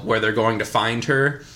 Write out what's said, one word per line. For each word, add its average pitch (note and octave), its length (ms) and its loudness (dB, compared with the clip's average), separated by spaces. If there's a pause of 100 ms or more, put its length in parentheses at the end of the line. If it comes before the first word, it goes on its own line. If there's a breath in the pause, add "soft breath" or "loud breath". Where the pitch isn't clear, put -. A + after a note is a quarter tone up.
where A2 180 0
they're G#2+ 140 2
going A2 260 2
to G#2+ 60 -2
find A2+ 400 -2
her, C#3+ 380 0 (120)